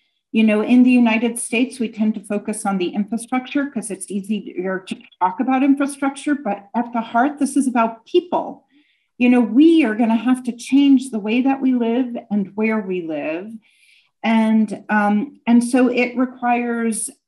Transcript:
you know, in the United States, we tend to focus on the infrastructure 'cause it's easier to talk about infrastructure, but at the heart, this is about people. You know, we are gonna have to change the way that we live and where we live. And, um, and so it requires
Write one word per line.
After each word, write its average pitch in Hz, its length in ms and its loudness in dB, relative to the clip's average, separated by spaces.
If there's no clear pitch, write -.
you 220 120 2
know, 214 180 2
in 247 220 4
the 254 80 6
United 233 480 2
States, 247 400 -4
we 220 100 -2
tend 214 260 -2
to 208 40 -10
focus 208 460 -8
on 196 120 -2
the 180 120 -2
infrastructure 254 760 -4
'cause 214 220 -8
it's - 220 -12
easier 190 680 -6
to - 160 -10
talk - 180 0
about 262 240 0
infrastructure, 277 720 0
but - 400 -8
at 240 180 -4
the 233 80 -4
heart, 254 380 -2
this 269 160 -2
is 277 120 2
about 226 380 -2
people. - 600 -4
You 247 120 4
know, 247 120 4
we 294 420 6
are 220 120 0
gonna 226 200 2
have 254 280 0
to 233 80 -6
change 269 580 4
the 220 100 -6
way 214 220 -2
that 269 200 0
we 262 120 2
live 240 440 -2
and 196 260 -4
where 220 240 0
we 185 220 -6
live. 160 500 -8
And, 220 680 0
um, 208 580 0
and 240 160 6
so 254 240 2
it 240 300 -2
requires 240 920 -2